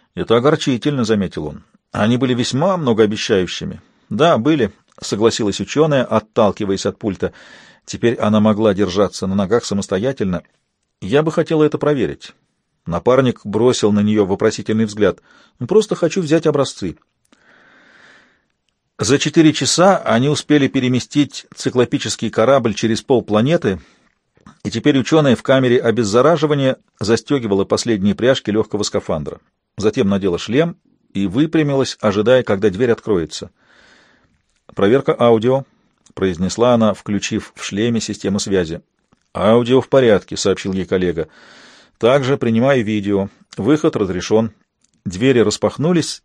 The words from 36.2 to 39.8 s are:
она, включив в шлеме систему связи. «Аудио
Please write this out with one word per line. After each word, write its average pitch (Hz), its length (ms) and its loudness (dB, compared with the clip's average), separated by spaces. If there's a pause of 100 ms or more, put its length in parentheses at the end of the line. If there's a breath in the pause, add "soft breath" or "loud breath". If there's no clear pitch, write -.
она, 113 180 2
включив 101 640 -6
в - 80 -14
шлеме 110 380 -2
систему 101 360 -4
связи. 87 440 -2 (520)
«Аудио 117 460 2